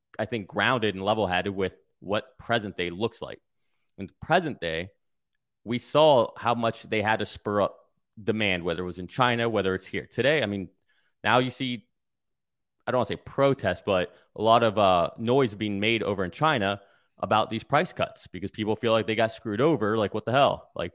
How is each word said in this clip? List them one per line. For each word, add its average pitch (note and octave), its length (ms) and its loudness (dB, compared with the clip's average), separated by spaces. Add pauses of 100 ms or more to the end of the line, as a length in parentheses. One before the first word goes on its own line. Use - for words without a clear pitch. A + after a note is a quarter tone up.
(180)
I A2 80 -2
think G#2+ 200 -6
grounded G#2+ 480 0
and F#2+ 100 -8
level-headed G2 500 0
with F#2 200 -2 (260)
what G2+ 380 -6
present G#2+ 380 -4
day F2 140 -4
looks G2+ 320 -6
like. B1+ 180 -14 (580)
In F#2+ 80 -10
the - 140 -16
present D#3+ 400 -2
day, E2+ 300 -6 (720)
we A#2+ 140 -4
saw D3 580 4
how A#2+ 180 0
much A#2 300 -2
they G#2 180 -2
had G#2+ 180 2
to G#2 60 -4
spur G#2 360 -2
up - 160 -2 (440)
demand, G2+ 420 0
whether F2 180 -4
it F2+ 40 -6
was F2+ 120 -10
in F2+ 80 -12
China, A#2 420 0
whether G2 260 0
it's F#2+ 120 -6
here. - 240 -8
Today, C#3 320 0
I A2 40 -2
mean, G2 220 -6 (560)
now A2 140 4
you B2+ 120 0
see, B2 360 -8 (1000)
I - 40 -6
don't B2 80 2
wanna A#2 80 0
say F2 100 -6
protest, C3+ 680 0
but F#2 300 0 (220)
a G2+ 60 -6
lot A2+ 200 6
of, A2 160 2
uh, F#2 400 4
noise A#2 360 2
being G2+ 240 -4
made G#2+ 240 0
over G2 220 -2
in F2 60 -4
China G#2 500 0 (380)
about G#2+ 320 2
these A2+ 120 -6
price D#3+ 300 -2
cuts - 340 -6
because F#2 240 -10
people G#2+ 260 -4
feel A2+ 160 0
like A2 140 2
they A2+ 80 0
got A2 180 2
screwed G#2+ 280 -6
over. A2+ 360 2
Like, G#2 180 0
what G#2+ 100 -4
the A2+ 80 -4
hell? B2+ 420 2
Like, E2+ 200 -6